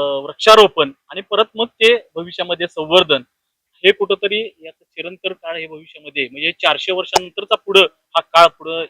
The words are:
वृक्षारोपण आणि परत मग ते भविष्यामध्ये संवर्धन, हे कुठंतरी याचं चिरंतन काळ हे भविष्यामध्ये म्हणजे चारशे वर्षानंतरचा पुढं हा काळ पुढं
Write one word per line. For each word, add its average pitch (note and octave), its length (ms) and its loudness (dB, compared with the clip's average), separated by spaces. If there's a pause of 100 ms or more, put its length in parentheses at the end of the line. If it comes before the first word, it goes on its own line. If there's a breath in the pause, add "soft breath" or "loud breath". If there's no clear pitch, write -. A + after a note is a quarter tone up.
(220)
वृक्षारोपण E3+ 720 4 (160)
आणि D#3+ 120 -14
परत G#3 340 0
मग A3+ 120 -4
ते A#3 300 2 (180)
भविष्यामध्ये F3 540 -6
संवर्धन, D#3 540 2 (640)
हे G3 80 4
कुठंतरी G3+ 680 -4
याचं D#3+ 260 -20
चिरंतन F#3 480 -12
काळ E3+ 240 -12
हे D#3+ 100 -12
भविष्यामध्ये D3+ 640 -10
म्हणजे D3 240 -6
चारशे D#3 400 -2
वर्षानंतरचा F3+ 600 -4
पुढं G3 280 0
हा - 380 -4
काळ E3 260 4
पुढं D#3+ 440 -6